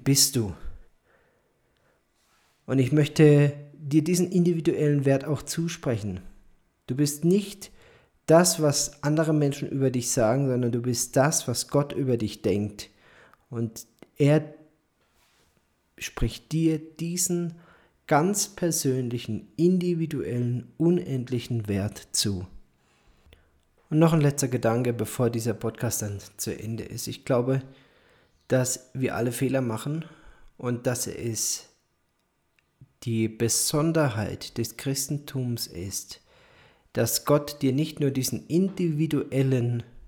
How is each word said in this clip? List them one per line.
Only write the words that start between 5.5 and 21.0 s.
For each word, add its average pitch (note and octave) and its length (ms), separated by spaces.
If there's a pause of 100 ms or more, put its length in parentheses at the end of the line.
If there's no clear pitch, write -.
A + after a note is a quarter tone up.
Du B2+ 80
bist D3 300
nicht G3 460 (540)
das, E3+ 360
was - 420
andere D#3 300
Menschen C#3+ 360
über C3+ 220
dich B2 200
sagen, C3 360
sondern B2 240
du A#2+ 100
bist A#2+ 340
das, C#3+ 320
was - 200
Gott C#3+ 260
über B2+ 240
dich G#2+ 240
denkt. G2+ 480 (600)
Und A#2 360 (320)
er D3+ 360 (1400)
spricht - 540
dir D#3+ 280
diesen E3+ 760 (520)
ganz F3 400
persönlichen, B2+ 1080
individuellen, D#3 1200
unendlichen B2+ 880